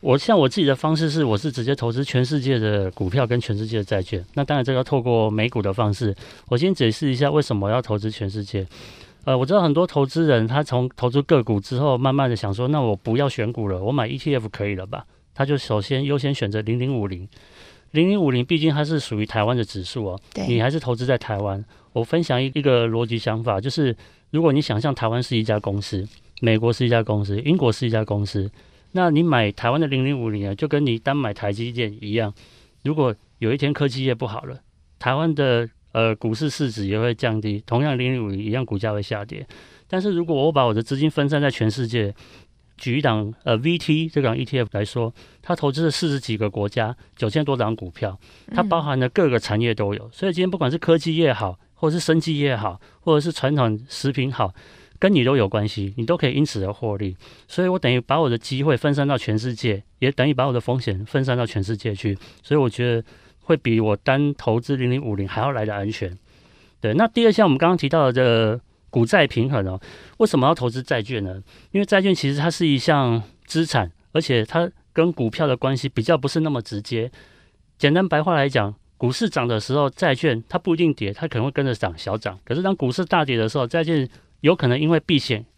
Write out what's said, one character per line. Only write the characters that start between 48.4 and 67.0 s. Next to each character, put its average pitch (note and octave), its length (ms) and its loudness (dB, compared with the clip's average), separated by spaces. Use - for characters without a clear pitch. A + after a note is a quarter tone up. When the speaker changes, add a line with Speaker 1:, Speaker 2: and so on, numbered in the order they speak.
Speaker 1:
它 A#3 80 0
包 F3+ 180 2
含 D3 160 -2
的 B2+ 120 0
各 E3+ 200 2
个 A#2+ 120 2
产 G#2+ 200 -2
业 A#2 140 0
都 G2+ 180 -4
有。 G#2 120 -8
Speaker 2:
嗯。 A2 80 -20
Speaker 1:
所 - 160 -4
以 F#3 40 -2
今 E3 80 -2
天 F#3 80 2
不 F#3 80 -4
管 C#3+ 140 0
是 D#3+ 80 -2
科 E3 180 4
技 D#3+ 200 0
业 D#3 180 4
好， G2 240 -6
或 D#3 160 0
者 E3 80 -2
是 - 20 -2
生 D#3+ 200 2
技 D#3 180 -2
业 C#3+ 180 0
好， G2 240 -6
或 D#3+ 160 4
者 D3 40 4
是 D#3+ 120 -4
传 C#3+ 240 0
统 A2+ 200 2
食 - 240 -4
品 C3+ 200 -2
好， G2+ 220 -2
跟 G3 120 4
你 C#3+ 120 6
都 C3+ 120 4
有 G#2+ 120 4
关 G#2 180 0
系， G2 300 -4
你 A#2 100 -4
都 E3 100 2
可 D3+ 120 0
以 B2+ 40 0
因 C#3 140 2
此 G2+ 180 -4
而 G2 80 -4
获 G#2 240 -4
利。 F#2+ 200 -4
所 - 160 0
以 - 20 2
我 F3+ 100 2
等 B2 160 2
于 B2 80 2
把 C#3 200 0
我 D3 100 2
的 A#2 80 0
机 C3 240 -4
会 C#3+ 140 4
分 C#3+ 180 2
散 C#3+ 140 0
到 C#3 100 2
全 G#2+ 180 -2
世 B2 160 -2
界， G#2+ 300 -4
也 C3 140 2
等 B2+ 160 2
于 D3+ 40 2
把 B2+ 140 0
我 C3+ 60 0
的 A#2+ 80 0
风 C3 200 -2
险 G2+ 240 -4
分 C3+ 200 0
散 B2+ 120 0
到 B2 80 0
全 G#2+ 160 -4
世 G#2 160 -2
界 G#2+ 160 -4
去。 G2 240 -4
所 D3 120 0
以 D3+ 40 4
我 B2+ 100 2
觉 B2 240 0
得 A#2 100 -2
会 D#3+ 120 4
比 A2+ 240 2
我 G#2+ 160 2
单 C#3 400 2
投 A#2 240 0
资 C#3 160 -4
零 B2+ 120 -2
零 C3 160 -2
五 G#2+ 120 -4
零 G2 100 -4
还 F#2+ 140 -6
要 C3 100 0
来 A#2 140 -4
得 G#2+ 100 -4
安 G2+ 160 -4
全。 F#2+ 260 -6
对， A2 140 0
那 A3 140 4